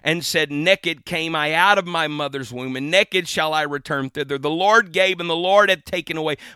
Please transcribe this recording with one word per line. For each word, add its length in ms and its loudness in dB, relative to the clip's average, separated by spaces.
and 240 -2
said, 280 0
'Naked 520 0
came 300 -4
I 160 0
out 260 4
of 80 -2
my 220 -2
mother's 460 -6
womb, 240 -6
and 120 -4
naked 380 2
shall 260 -2
I 100 0
return 460 -4
thither. 280 -4
The 120 -2
Lord 440 0
gave 260 0
and 100 -6
the 60 0
Lord 340 4
hath 140 0
taken 320 -6
away. 220 -4